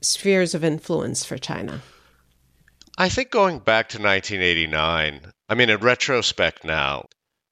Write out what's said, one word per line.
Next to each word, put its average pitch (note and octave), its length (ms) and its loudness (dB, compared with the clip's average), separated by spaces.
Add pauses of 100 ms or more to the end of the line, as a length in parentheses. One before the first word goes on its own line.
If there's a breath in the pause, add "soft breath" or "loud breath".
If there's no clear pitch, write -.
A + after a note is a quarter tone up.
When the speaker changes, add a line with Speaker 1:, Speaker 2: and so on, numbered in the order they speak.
Speaker 1:
spheres F#3+ 540 0
of D#3+ 100 -2
influence D#3 640 -2
for - 100 -10
China? - 460 -8 (1160 soft breath)
Speaker 2:
I F3+ 140 2
think B3+ 200 -4
going F#3+ 280 2
back A2 320 2
to A2 80 -12
nineteen G2 420 0
eighty-nine, D#2 920 0 (180)
I A2 40 -2
mean, A#2+ 140 4
in G#2+ 120 2
retrospect A#2 840 0
now, D2+ 400 -2 (480)